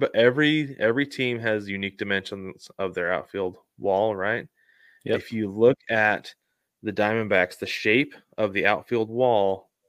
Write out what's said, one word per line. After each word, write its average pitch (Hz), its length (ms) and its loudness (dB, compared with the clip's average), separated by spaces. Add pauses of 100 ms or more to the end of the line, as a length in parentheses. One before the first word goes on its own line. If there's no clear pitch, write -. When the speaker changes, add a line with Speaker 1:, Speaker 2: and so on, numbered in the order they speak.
(160)
Speaker 1:
every, 139 640 2
every 117 260 2
team 123 340 -4
has 107 300 -2
unique 98 300 -6
dimensions 98 680 -6 (100)
of 95 160 -4
their 87 180 -2
outfield 92 440 -6 (200)
wall, 101 380 0
right? 107 320 -4 (580)
Speaker 2:
Yep. 110 140 0
Speaker 1:
If - 120 -14
you 107 200 -2
look 113 260 4 (120)
at 107 440 0 (480)
the 107 120 -6
Diamondbacks, 104 640 0
the - 80 -8
shape 120 480 0 (240)
of 104 140 0
the 98 120 0
outfield 110 440 0
wall, 113 600 0 (200)